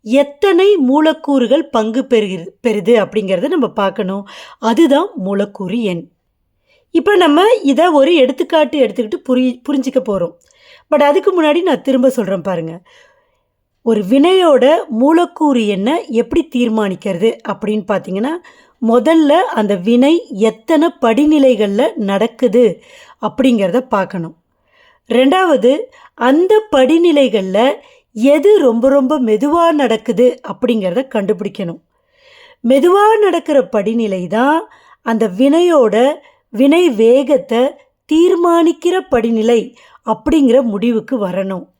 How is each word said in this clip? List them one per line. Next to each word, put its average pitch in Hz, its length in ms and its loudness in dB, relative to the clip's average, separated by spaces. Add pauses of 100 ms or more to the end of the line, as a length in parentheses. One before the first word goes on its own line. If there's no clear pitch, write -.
எத்தனை 339 720 2
மூலக்கூறுகள் 285 920 0
பங்கு 226 300 -2
பெறுகிற-, 208 480 -4 (140)
பெறுது 208 320 0
அப்படிங்கிறத 196 540 -2
நம்ம 294 200 -2
பார்க்கணும். 196 580 -6 (320)
அதுதான் 277 560 0
மூலக்கூறு 196 680 -6
எண். 180 260 -6 (840)
இப்ப 370 260 0
நம்ம 339 280 4 (180)
இதை 285 260 2
ஒரு 311 260 4
எடுத்துக்காட்டு 302 640 0
எடுத்துக்கிட்டு 233 500 -2
புரி-, 254 400 -2
புரிஞ்சுக்க 269 360 -2
போறோம். 190 280 -4 (580)
But 294 120 2
அதுக்கு 359 400 2
முன்னாடி 311 200 2
நான் 330 200 -2
திரும்ப 262 280 2
சொல்றேன் 190 320 -6
பாருங்க. 170 380 -8 (1040)
ஒரு 214 200 0
வினையோட 294 720 4 (120)
மூலக்கூறு 294 760 0
எண்ணை 208 420 -2
எப்படி 240 460 -2
தீர்மானிக்கிறது 214 840 -2 (100)
அப்படின்னு 208 400 -6
பார்த்தீங்கன்னா, 208 480 -4 (520)
முதல்ல 294 400 2
அந்த 226 460 0
வினை 240 540 0
எத்தனை 233 600 -2 (120)
படிநிலைகள்ல 254 960 0
நடக்குது 214 840 0 (400)
அப்படிங்கிறத 226 580 0
பார்க்கணும். 185 560 -6 (760)
ரெண்டாவது, 269 680 2 (360)
அந்த 359 480 0 (140)
படிநிலைகள்ல 262 960 2 (380)
எது 285 460 2
ரொம்ப 247 300 2
ரொம்ப 277 320 0
மெதுவா 294 520 0
நடக்குது 240 760 -2
அப்படிங்கிறத 220 600 -4
கண்டுபிடிக்கணும். 190 720 -6 (880)
மெதுவா 381 520 4
நடக்கிற 330 480 0
படிநிலை 208 580 -4
தான் 269 420 -2 (340)
அந்த 226 260 -2
வினையோட 269 840 2 (340)
வினை 285 420 2
வேகத்தை 247 800 0 (420)
தீர்மானிக்கிற 339 880 2 (100)
படிநிலை 233 640 -2 (280)
அப்படிங்கிற 262 580 2
முடிவுக்கு 226 680 -4
வரணும். 190 380 -8 (140)